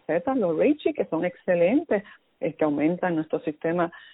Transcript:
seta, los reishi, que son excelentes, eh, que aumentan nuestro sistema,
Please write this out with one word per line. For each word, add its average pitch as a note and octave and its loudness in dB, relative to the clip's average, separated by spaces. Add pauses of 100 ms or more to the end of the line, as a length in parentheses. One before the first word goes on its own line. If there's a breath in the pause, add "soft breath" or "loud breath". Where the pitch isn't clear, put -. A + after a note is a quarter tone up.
seta, F3 -2
los F#3 0
reishi, D4 2
que G3 -4
son E3 -4
excelentes, G3 0 (360 loud breath)
eh, D#3 -4
que - -4
aumentan D#3+ 0
nuestro D#3 -2
sistema, E3+ -4 (220 loud breath)